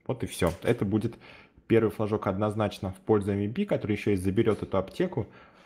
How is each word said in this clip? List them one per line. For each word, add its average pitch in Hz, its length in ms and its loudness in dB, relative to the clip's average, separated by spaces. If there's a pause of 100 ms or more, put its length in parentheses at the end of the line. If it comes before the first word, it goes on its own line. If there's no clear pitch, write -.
Вот - 180 -4
и 87 40 -6
все. 82 240 0 (100)
Это 113 220 0
будет 107 340 0 (500)
первый 110 220 4
флажок 107 380 -2
однозначно 101 640 -2
в 95 60 -16
пользу 104 340 2
M 101 80 0
V 104 140 -2
P, 202 120 -2
который 127 300 0
еще 208 160 0
и 202 60 4
заберет 190 440 2
эту - 160 -2
аптеку. 185 500 -2 (380)